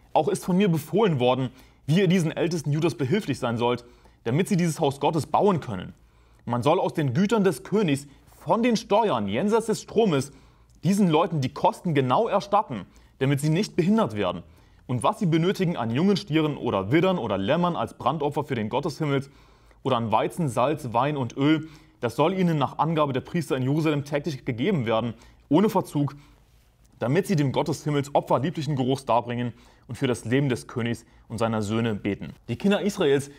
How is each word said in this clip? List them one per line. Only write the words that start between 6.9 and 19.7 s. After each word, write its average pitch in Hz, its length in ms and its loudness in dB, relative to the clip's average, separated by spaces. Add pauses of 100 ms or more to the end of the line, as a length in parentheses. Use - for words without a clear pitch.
den 139 200 -2
Gütern 202 300 2
des 180 200 0
Königs 170 440 0 (300)
von 214 260 0
den 240 140 2
Steuern 180 500 0
jenseits 202 380 0
des 220 160 -2
Stromes 180 500 0 (520)
diesen 196 260 2
Leuten 151 320 2
die 127 120 -4
Kosten - 400 0
genau 139 340 2
erstatten, 190 580 -2 (340)
damit 139 220 0
sie 151 80 0
nicht 175 260 0
behindert 180 400 2
werden. 90 280 -2 (440)
Und 123 140 -2
was 160 160 0
sie 214 80 -2
benötigen 170 520 0
an 113 120 -4
jungen 175 260 2
Stieren 151 420 0
oder 101 340 0
Widdern 175 260 4
oder 104 220 -2
Lämmern 165 360 0
als 107 200 -6
Brandopfer 147 480 -2
für 135 120 -4
den 110 140 -2
Gott 139 160 -2
des 156 140 -6
Himmels 139 320 -2 (500)